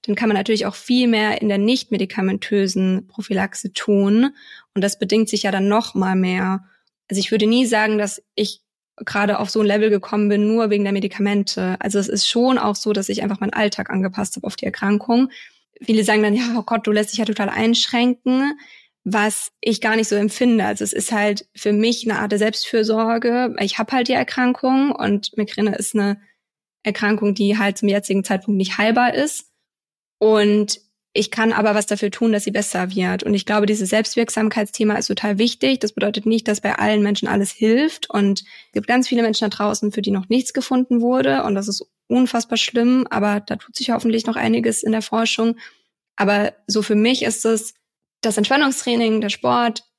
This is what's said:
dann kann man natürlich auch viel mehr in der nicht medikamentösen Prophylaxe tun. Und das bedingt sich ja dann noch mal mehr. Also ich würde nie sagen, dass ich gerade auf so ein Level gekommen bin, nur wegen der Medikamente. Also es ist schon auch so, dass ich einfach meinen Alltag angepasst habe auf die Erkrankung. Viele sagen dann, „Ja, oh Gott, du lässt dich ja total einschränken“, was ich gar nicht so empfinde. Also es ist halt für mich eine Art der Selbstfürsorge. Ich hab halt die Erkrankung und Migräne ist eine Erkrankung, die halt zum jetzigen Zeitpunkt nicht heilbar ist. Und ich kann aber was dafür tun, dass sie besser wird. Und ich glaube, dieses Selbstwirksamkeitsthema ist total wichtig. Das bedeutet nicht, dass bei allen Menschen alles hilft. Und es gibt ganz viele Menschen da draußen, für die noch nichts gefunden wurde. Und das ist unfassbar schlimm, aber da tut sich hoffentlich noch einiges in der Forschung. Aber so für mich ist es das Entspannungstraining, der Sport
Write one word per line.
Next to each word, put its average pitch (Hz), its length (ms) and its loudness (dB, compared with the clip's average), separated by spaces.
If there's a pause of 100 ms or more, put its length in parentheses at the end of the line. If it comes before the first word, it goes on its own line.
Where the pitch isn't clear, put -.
dann 208 120 -2
kann 220 140 0
man 208 80 2
natürlich 202 280 0
auch 202 120 -6
viel 247 320 0
mehr 214 340 0
in 214 60 0
der 196 100 0
nicht 226 320 0
medikamentösen 190 1160 -2
Prophylaxe 196 640 -6
tun. 208 580 2 (440)
Und 190 80 0
das 196 180 -2
bedingt 208 280 0
sich 208 140 -2
ja 202 80 0
dann 196 160 0
noch 214 280 0
mal 190 200 0
mehr. 185 500 0 (460)
Also 190 80 -2
ich 196 140 -2
würde 214 140 2
nie 240 200 4
sagen, 214 320 2
dass 202 240 -4 (140)
ich 208 260 -4 (420)
gerade 208 360 0
auf 202 100 -4
so 220 100 0
ein 214 60 4
Level 208 240 4
gekommen 208 380 0
bin, 208 180 2
nur 220 240 2
wegen 202 140 2
der 196 80 0
Medikamente. 196 880 0
Also 202 180 -2
es 196 100 0
ist - 200 0
schon 247 300 2
auch 208 180 0
so, 214 160 -2
dass 196 160 -2
ich 208 140 -4
einfach 202 180 -4
meinen 202 120 -2
Alltag 208 380 -2
angepasst 190 460 -2
habe - 100 -10
auf 202 100 -8
die - 100 -8
Erkrankung. 208 640 0 (520)
Viele 220 220 2
sagen 214 180 4
dann, 208 120 2
„Ja, 240 220 -2
oh 220 60 -2
Gott, 220 240 -2
du 214 60 0
lässt 214 180 0
dich - 80 -6
ja 226 60 0
total 202 240 -2
einschränken“, 247 1120 0 (460)
was 208 560 -2
ich 220 200 -2
gar 220 140 0
nicht 220 140 0
so 208 80 0
empfinde. 214 480 2
Also - 180 -4
es 208 100 -4
ist - 200 -4
halt 208 420 -2
für - 180 -2
mich 226 380 0
eine 202 80 -2
Art 208 140 -2
der 208 80 0
Selbstfürsorge. 226 1200 0
Ich 202 180 -4
hab 220 140 -2
halt 247 160 0
die 254 60 2
Erkrankung 262 760 0
und 202 460 -2
Migräne 208 400 -2
ist - 180 -6
eine 202 260 0 (640)
Erkrankung, 208 520 0
die 202 220 2
halt 202 220 0
zum 208 100 0
jetzigen 196 360 0
Zeitpunkt 196 340 -2
nicht 190 200 -2
heilbar 226 360 2
ist. - 380 -4 (680)
Und 208 640 4 (360)
ich 214 140 0
kann 220 220 0
aber 214 220 2
was 214 120 0
dafür 208 240 -2
tun, 226 220 2
dass 208 120 0
sie 202 60 -2
besser 190 440 -4
wird. 185 280 0
Und 208 100 0
ich 196 140 0
glaube, 208 180 2
dieses 208 240 0
Selbstwirksamkeitsthema 214 1080 0
ist - 100 -4
total 196 320 -2
wichtig. 247 400 0
Das 208 140 -2
bedeutet 208 340 -2
nicht, 226 200 2
dass 208 140 -2
bei - 140 -2
allen 214 280 2
Menschen 202 240 0
alles 202 260 0
hilft. 240 580 0
Und 202 300 2
es - 320 -20
gibt 208 140 -4
ganz 247 220 2
viele 233 140 2
Menschen 220 260 0
da 208 80 -6
draußen, 208 360 -2
für 214 100 -4
die 202 80 -2
noch 190 180 -2
nichts 254 240 0
gefunden 254 480 0
wurde. 262 440 2
Und 202 100 0
das 196 140 -4
ist - 180 -8 (220)
unfassbar 240 500 0
schlimm, 247 500 2
aber 208 320 0
da - 160 -8
tut - 200 -14
sich - 140 -6
hoffentlich 226 360 0
noch 226 100 -2
einiges 226 460 0
in 220 100 0
der 220 100 0
Forschung. 226 540 0 (600)
Aber 202 360 0 (140)
so 208 160 0
für 208 120 0
mich 233 280 2
ist - 220 -4
es 220 300 -2 (460)
das 220 160 -2
Entspannungstraining, 240 840 0
der 208 100 -2
Sport 240 540 -2 (140)